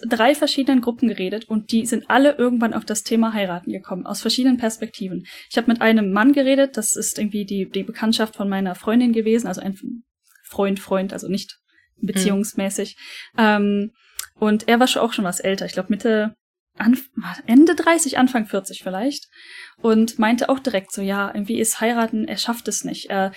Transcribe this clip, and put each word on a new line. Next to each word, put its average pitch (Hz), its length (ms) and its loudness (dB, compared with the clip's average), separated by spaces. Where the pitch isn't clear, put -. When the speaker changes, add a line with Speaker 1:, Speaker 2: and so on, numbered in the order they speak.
Speaker 1:
drei 233 280 4
verschiedenen 277 460 2
Gruppen 240 260 0
geredet 202 380 -4
und 214 260 -4
die 226 160 2
sind - 200 -4
alle 277 280 6
irgendwann 240 400 0
auf 226 100 -6
das 214 160 -6
Thema 226 320 0
Heiraten 180 380 -4
gekommen, 190 340 -8
aus - 160 -10
verschiedenen 254 380 2
Perspektiven. 196 680 -6
Ich - 80 -6
habe 233 140 2
mit 233 100 0
einem 220 300 4
Mann 220 220 4
geredet, 269 440 2
das 214 180 -2
ist - 220 -6
irgendwie 208 280 -4
die, 196 220 -4
die 196 140 -6
Bekanntschaft 220 540 -2
von 202 120 -4
meiner 196 280 -2
Freundin 240 360 2
gewesen, 226 360 2
also - 140 -6
ein 196 140 -6
Freund, 196 360 -2
Freund, 190 340 -4
also - 140 -10
nicht - 300 -8
Speaker 2:
Mhm. 190 80 -4
Speaker 1:
beziehungsmäßig. 196 880 -2
Ähm, 208 500 2
und 214 320 0
er 233 120 4
war 254 80 6
schon - 140 -2
auch 233 120 0
schon 208 120 -2
was 180 140 -4
älter, 190 260 -4
ich 180 80 -10
glaub 185 160 -4
Mitte, 214 460 0
Anf-, 240 300 2
Ende 302 260 8
dreißig, 330 460 2
Anfang 254 260 2
vierzig 196 380 -6
vielleicht. 202 420 -6
Und 220 380 2
meinte 226 280 2
auch 269 120 0
direkt 196 320 -4
so, 208 100 -8
ja, 196 320 -2
irgendwie 208 260 -4
ist - 220 -2
heiraten, 226 460 0
er 202 100 -8
schafft - 300 -6
es - 160 -6
nicht. - 260 -10
Er, 196 260 -2